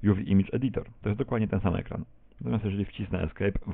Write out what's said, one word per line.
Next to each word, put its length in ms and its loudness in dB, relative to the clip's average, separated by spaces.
U 100 6
V 80 0
Image 300 4
Editor. 320 -2
To 60 -2
jest 100 0
dokładnie 300 0
ten 120 0
sam 160 2
ekran. 280 -6
Natomiast 240 -2
jeżeli 200 -2
wcisnę 380 -4
Escape, 360 -2